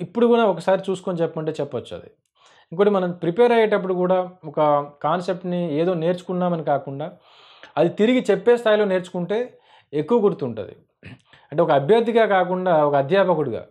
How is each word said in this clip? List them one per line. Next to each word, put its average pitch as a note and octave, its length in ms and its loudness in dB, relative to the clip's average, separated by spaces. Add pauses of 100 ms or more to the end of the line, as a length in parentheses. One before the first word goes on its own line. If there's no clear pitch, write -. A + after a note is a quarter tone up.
ఇప్పుడు A#3 260 0
కూడా A#3 180 4
ఒకసారి F#3 440 0
చూసుకొని F3+ 320 -6
చెప్పమంటే D#3+ 300 -4
చెప్పొచ్చు C3 460 -8
అది. - 140 -20 (600)
ఇంకోటి, G3 180 2
మనం F#3 220 0
ప్రిపేర్ F3 400 2
అయ్యేటప్పుడు G3+ 420 2
కూడా F3+ 380 0 (140)
ఒక D3+ 140 -6 (440)
కాన్సెప్ట్ని F3+ 720 -4
ఏదో E3+ 200 0
నేర్చుకున్నామని F3 680 -2
కాకుండా C#3+ 480 -4 (680)
అది D#3+ 120 2
తిరిగి A#3+ 420 0
చెప్పే G3+ 260 2
స్థాయిలో G#3+ 280 2
నేర్చుకుంటే F#3 760 -4 (340)
ఎక్కువ D3+ 260 0
గుర్తుంటుంది. C3 560 -2 (760)
అంటే D#3 120 0
ఒక D3+ 80 2
అభ్యర్థిగా G#3+ 540 4
కాకుండా F3+ 600 2
ఒక C#3+ 100 2
అధ్యాపకుడిగా D3 760 0